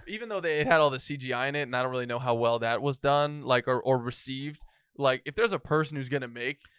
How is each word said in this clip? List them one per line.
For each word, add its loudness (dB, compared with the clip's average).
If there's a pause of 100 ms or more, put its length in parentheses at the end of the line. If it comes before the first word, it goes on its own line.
even -10
though -4
they, 0
it 0
had 6
all 6
the -4
C -8
G -6
I -2
in -4
it, -2
and -6
I 0
don't -2
really -4
know -4
how 2
well 2
that 0
was -2
done, 2
like, 2
or, 2
or 4
received. -8 (360)
Like, 2
if -8
there's 2
a 0
person 0
who's -6
gonna -2
make -6 (180)